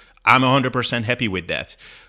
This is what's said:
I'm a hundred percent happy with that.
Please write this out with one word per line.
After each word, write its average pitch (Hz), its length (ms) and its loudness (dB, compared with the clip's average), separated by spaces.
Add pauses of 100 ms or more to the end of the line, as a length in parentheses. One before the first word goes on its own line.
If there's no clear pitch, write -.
(240)
I'm 127 180 6
a 131 80 2
hundred 131 220 0
percent 120 320 -4
happy 120 240 -2
with 90 180 -6
that. 80 300 -6 (320)